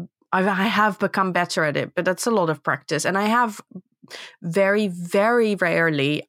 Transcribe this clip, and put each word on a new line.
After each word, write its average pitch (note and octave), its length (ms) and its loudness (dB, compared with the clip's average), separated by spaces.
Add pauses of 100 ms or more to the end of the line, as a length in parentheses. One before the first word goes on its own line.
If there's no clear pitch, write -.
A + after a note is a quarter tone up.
(320)
I've, F#3+ 160 2
I G3 200 0
have G#3 320 2
become F#3+ 340 -2
better F3 320 0
at D3 100 -2
it, C#3 200 -2
but F3 100 -2
that's F3+ 220 -2
a A#3 40 0
lot F#3 180 2
of D3+ 140 -4
practice. D#3 400 -2
And F#3 140 0
I G3+ 60 0
have A3+ 360 0 (840)
very, G3 460 2
very G3+ 680 0
rarely, E3 720 0